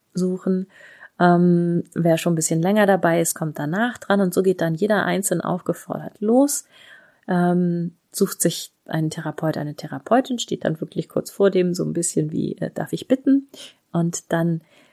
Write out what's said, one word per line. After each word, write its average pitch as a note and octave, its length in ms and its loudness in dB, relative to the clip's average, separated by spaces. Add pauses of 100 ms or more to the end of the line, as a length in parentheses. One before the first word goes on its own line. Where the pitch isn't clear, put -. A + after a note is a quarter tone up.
(140)
suchen. F#3 540 -2 (540)
Ähm, F3 640 4 (100)
wer E3 240 2
schon F3 160 0
ein - 20 0
bisschen D#3+ 260 0
länger G3+ 240 2
dabei E3+ 360 4
ist, - 140 -2
kommt D#3 240 -6
danach F#3+ 380 -4
dran. G3+ 240 0
Und F3+ 120 2
so F#3+ 80 2
geht F#3 200 0
dann E3 140 0
jeder G3+ 300 0
einzeln F3 360 -2
aufgefordert - 800 -6
los, B3 460 2 (600)
ähm, F3 680 0 (160)
sucht - 300 -2
sich - 320 -2 (120)
einen D#3+ 240 -2
Therapeut, D#3 480 -4
eine D3 180 -6
Therapeutin, A#3 640 -2
steht - 260 -6
dann D#3+ 160 -2
wirklich - 280 -8
kurz - 200 -4
vor G3 200 2
dem, F3+ 240 2
so E3 100 -4
ein D#3 100 -4
bisschen D#3+ 380 -2
wie, - 260 -4
äh, - 140 -4
"Darf - 220 -8
ich - 140 -8
bitten?" C4+ 420 2 (420)
Und E3+ 400 -2
dann, E3 300 0 (320)